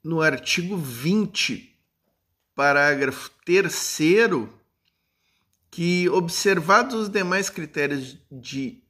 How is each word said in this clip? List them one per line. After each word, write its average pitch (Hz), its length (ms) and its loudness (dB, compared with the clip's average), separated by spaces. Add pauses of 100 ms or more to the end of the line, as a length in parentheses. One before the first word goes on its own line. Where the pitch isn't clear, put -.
no 160 200 -2
artigo 170 540 0
vinte, 147 1000 -2 (760)
parágrafo 139 760 2 (140)
terceiro, 175 1080 2 (1160)
que, 175 380 0
observados 190 840 2
os 214 140 -4
demais 196 420 -2
critérios 143 640 -6 (140)
de 131 580 -10